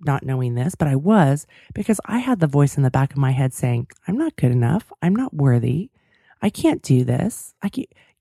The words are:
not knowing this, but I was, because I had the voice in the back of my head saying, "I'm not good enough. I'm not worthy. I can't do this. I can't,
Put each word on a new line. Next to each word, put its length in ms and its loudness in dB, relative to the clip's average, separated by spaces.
not 240 -2
knowing 280 -2
this, 200 -2
but 120 -2
I 100 0
was, 500 2
because 320 -2
I 140 -4
had 220 -2
the 60 2
voice 300 2
in 60 0
the 80 2
back 220 0
of 40 -10
my 140 0
head 240 0
saying, 320 -2
"I'm 120 -2
not 180 -4
good 160 0
enough. 480 0
I'm 160 0
not 160 -4
worthy. 580 0
I 80 2
can't 320 0
do 220 4
this. 580 -4
I 80 -2
can't, 180 -10